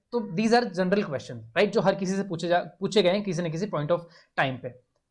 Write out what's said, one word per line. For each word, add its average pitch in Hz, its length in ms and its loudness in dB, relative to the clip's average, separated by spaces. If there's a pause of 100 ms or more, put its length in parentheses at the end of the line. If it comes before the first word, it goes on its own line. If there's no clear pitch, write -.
(120)
तो 240 80 -2
these 208 320 0
are 233 180 4
general 185 340 2
question, 139 280 -6
राइट? 175 420 0
जो 208 80 2
हर 190 140 2
किसी 190 200 -2
से 196 80 -2
पूछे 175 240 -4
जा, 170 120 4
पूछे 196 420 0
गए 180 80 4
हैं 202 140 0
किसी 180 180 -2
न 175 100 -2
किसी 170 160 -4
point 151 200 -4
of 170 120 0 (400)
time 131 220 0
पे। 127 80 -10 (420)